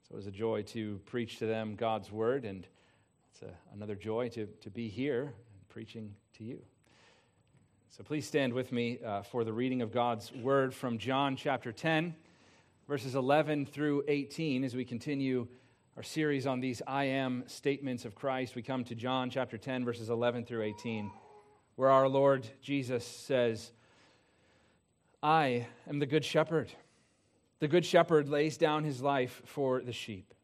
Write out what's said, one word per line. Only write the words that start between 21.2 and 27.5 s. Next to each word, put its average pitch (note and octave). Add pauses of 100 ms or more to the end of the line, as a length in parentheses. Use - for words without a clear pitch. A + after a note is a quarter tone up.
where C3
our C3+
Lord C3+ (140)
Jesus C3
says, A#2+ (1500)
"I C#3 (220)
am D3
the D3
good C#3+
shepherd. D#3+ (880)